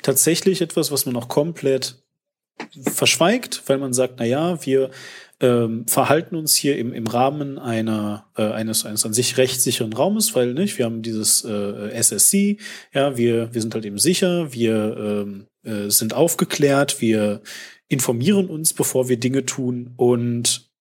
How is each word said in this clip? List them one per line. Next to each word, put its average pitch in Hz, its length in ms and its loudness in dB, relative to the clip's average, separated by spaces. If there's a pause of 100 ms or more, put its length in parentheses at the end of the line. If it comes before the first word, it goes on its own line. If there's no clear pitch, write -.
tatsächlich 165 580 2
etwas, 165 300 -2
was 139 160 -2
man 123 100 -2
auch 120 120 -6
komplett 147 720 0 (800)
verschweigt, - 840 2
weil 139 120 2
man 135 140 -4
sagt, 127 260 0
"Na 120 60 -2
ja, 156 400 0
wir, 131 260 2 (500)
ähm, 117 480 2
verhalten 151 480 2
uns 156 180 0
hier - 240 0
im, 117 140 -4
im 113 140 -6
Rahmen 135 520 0
einer, 110 680 -4 (100)
äh, 110 80 0
eines, 110 420 -2
eines 107 180 -4
an 110 80 -4
sich 120 260 0
rechtssicheren 120 540 0
Raumes", 196 420 0
weil, 123 200 2
nicht, 196 240 -2
wir 127 60 0
haben 113 180 -4
dieses, 110 420 -2
äh, 104 460 -6
S 113 220 0
S - 180 2
C, 202 280 2 (360)
ja, 139 220 0
wir, 117 360 2
wir 120 80 -2
sind 110 140 -2
halt 110 100 -4
eben 101 140 -8
sicher, 175 540 2
wir, 113 440 0
ähm, 101 500 -6 (180)
äh, 104 260 -6
sind 110 240 0
aufgeklärt, 143 840 2
wir 107 420 2 (460)
informieren 160 600 2
uns, 156 240 -2
bevor - 360 0
wir 123 100 2
Dinge 131 260 0
tun 123 520 -6
und 120 760 0 (100)